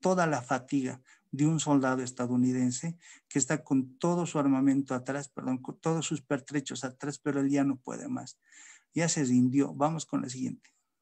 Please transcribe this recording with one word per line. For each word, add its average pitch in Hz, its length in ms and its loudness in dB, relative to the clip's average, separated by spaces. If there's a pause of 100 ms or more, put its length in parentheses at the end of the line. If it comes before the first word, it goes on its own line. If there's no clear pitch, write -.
toda 180 260 4
la 143 160 0
fatiga 127 580 -2 (300)
de 139 160 2
un 160 140 2
soldado 131 420 2
estadounidense 127 960 0 (300)
que - 100 -2
está 151 240 -2
con 131 360 -2
todo 175 280 0
su 165 120 -4
armamento 135 560 2
atrás, 135 340 -4
perdón, 131 300 -4
con - 200 -12
todos 160 280 0
sus 151 160 -4
pertrechos 139 600 -4
atrás, 139 360 -8
pero 143 220 -2
él 139 100 2
ya 139 120 4
no 139 140 0
puede - 320 -10
más. 127 300 -8 (540)
Ya 165 160 0
se 165 140 0
rindió. 127 500 4
Vamos 151 320 -2
con - 180 -4
la - 60 -6
siguiente. 123 460 -8 (260)